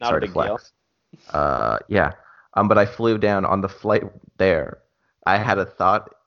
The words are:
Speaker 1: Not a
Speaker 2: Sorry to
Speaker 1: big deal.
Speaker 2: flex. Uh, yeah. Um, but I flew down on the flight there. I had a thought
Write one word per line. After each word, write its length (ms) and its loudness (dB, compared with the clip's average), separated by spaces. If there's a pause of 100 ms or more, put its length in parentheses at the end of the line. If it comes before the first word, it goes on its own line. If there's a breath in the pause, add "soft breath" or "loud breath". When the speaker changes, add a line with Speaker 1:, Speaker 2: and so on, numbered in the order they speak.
Speaker 1:
Not 60 -6
a 40 0
Speaker 2:
Sorry 100 0
to 80 -2
Speaker 1:
big 60 -12
deal. 240 -2
Speaker 2:
flex. 140 -20 (580)
Uh, 480 -2 (100)
yeah. 240 0 (420 soft breath)
Um, 140 2
but 100 4
I 80 4
flew 320 -2
down 260 0
on 160 0
the 80 -4
flight 360 -2 (340)
there. 400 0 (480)
I 120 4
had 200 0
a 80 -2
thought 480 -2 (120)